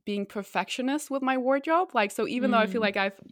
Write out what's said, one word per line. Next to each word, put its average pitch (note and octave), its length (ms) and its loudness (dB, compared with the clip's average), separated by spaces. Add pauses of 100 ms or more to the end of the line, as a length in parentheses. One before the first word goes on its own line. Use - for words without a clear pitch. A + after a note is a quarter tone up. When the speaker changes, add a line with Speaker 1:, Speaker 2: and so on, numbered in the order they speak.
Speaker 1:
being G3+ 220 -4
perfectionist B3+ 840 -4
with C4+ 140 -4
my C4 160 2
wardrobe. C#4 560 0
Like, G#3 160 2
so A3 160 -2
even B3 240 0
though A#3 80 4
I A3 80 4
feel G#3 140 -2
Speaker 2:
Mm. - 20 0
Speaker 1:
like G3+ 140 0
I've G3 220 -2 (120)